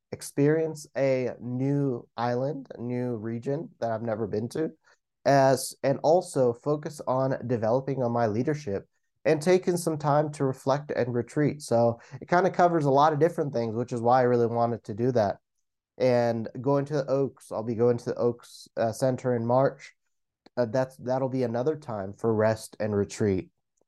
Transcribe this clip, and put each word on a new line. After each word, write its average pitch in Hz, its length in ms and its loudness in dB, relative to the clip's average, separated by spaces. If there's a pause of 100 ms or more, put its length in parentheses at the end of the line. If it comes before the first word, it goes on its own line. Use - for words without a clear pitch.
(120)
experience 151 760 0 (100)
a 131 340 0 (100)
new 131 640 -2 (100)
island, 127 600 -4
a - 40 -14
new 123 360 -4
region 120 520 -6 (120)
that 117 100 -4
I've 110 120 -4
never 113 240 -4
been 107 240 -4
to, 160 200 -4 (540)
as, 135 580 4
and 135 200 0
also 143 500 2
focus 151 540 -6
on 135 300 0 (100)
developing 131 560 0
on 117 100 -2
my 120 140 2
leadership 110 640 -2 (360)
and 151 180 2
taking 185 340 2
some 160 220 -2
time 151 340 2
to 139 120 -2
reflect 135 480 -2
and 123 200 -2
retreat. 120 480 -2
So 117 400 0 (200)
it - 80 -16
kinda 180 220 2
covers 170 340 2
a 143 60 2
lot 147 220 6
of 147 60 -2
different 156 340 0
things, 117 220 -2
which 123 180 -4
is 120 80 -4
why 123 200 4
I - 20 4
really 120 240 4
wanted 117 380 -2
to 107 100 -10
do 120 180 0
that. 104 260 2 (600)
And 120 500 2 (120)
going 139 260 0
to 147 80 -6
the 143 160 -2
Oaks, 135 400 -2
I'll 104 140 -6
be 117 100 -4
going 120 240 4
to - 60 -10
the 120 100 -4
Oaks, - 640 -4
uh, 90 160 0
Center 127 420 0
in 117 100 -2
March. 131 480 0 (640)
Uh, 123 100 2
that's, 131 320 -2
that'll 131 300 -2
be 127 140 -2
another 120 340 -2
time 101 400 -8
for 113 160 0
rest 107 460 0
and 107 180 -2
retreat. 98 540 0 (380)